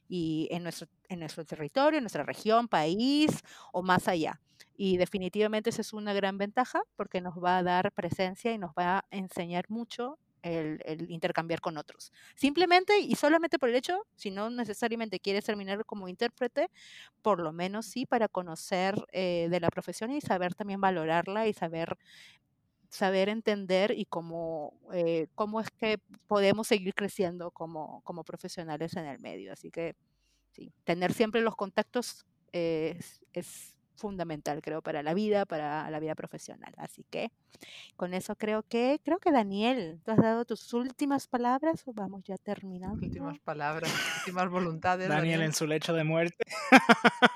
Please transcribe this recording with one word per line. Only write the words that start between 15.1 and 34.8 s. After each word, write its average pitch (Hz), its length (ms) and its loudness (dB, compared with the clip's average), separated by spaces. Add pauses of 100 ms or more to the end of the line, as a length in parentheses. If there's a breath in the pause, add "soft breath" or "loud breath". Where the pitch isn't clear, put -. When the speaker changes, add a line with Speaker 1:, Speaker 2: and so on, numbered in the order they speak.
Speaker 1:
quieres 202 280 0
terminar 202 400 -4
como 196 220 -8
intérprete, 247 600 -2 (540 loud breath)
por 196 180 4
lo 160 100 -2
menos 190 360 -4
sí 254 180 -6
para 226 240 2
conocer, 180 680 -2 (180)
eh, 175 380 0
de 180 100 2
la 165 100 0
profesión 185 420 -6
y 294 80 -4
saber 180 340 0
también 196 280 -6
valorarla 180 680 2
y 208 60 0
saber, 165 420 -4 (920 loud breath)
saber 190 400 2
entender 202 680 2
y 208 100 -2
cómo, 165 680 -6 (200)
eh, 165 420 2
cómo 214 260 -2
es 202 120 -6
que 214 260 0 (300)
podemos 208 400 4
seguir 196 260 2
creciendo 180 560 -2
como, 160 520 -10
como 170 220 -10
profesionales 165 720 -8
en 165 100 -6
el 135 120 -10
medio. 95 340 -12
Así - 180 -16
que, 165 260 -6 (560)
sí, - 200 -20 (120)
tener 175 280 2
siempre 226 280 2
los 226 160 2
contactos, - 680 -4 (280)
eh, 165 460 0
es, - 220 -18 (120)
es - 440 -12 (200)
fundamental, 165 680 -4
creo, 156 200 -4